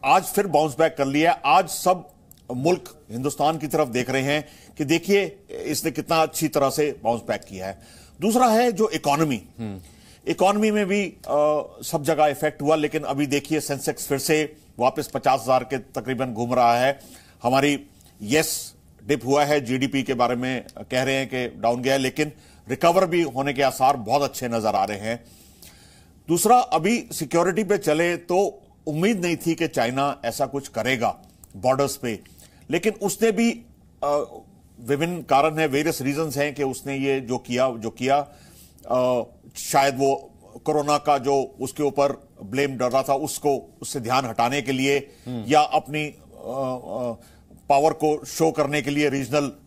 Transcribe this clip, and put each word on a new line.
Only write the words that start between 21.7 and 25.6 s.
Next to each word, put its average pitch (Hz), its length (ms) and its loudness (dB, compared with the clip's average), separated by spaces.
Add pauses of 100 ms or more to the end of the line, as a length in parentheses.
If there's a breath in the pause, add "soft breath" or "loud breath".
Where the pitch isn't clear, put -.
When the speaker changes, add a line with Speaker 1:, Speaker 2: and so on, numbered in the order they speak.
Speaker 1:
गया 135 100 2
है, 139 60 2
लेकिन 139 340 -2 (360 soft breath)
रिकवर 170 380 4
भी 170 160 0
होने 139 300 -2
के 131 100 0
आसार 131 340 2
बहुत 120 260 0
अच्छे 131 260 -4
नजर 110 260 0
आ 98 100 2
रहे 101 140 -6
हैं। 113 260 -6 (1040 loud breath)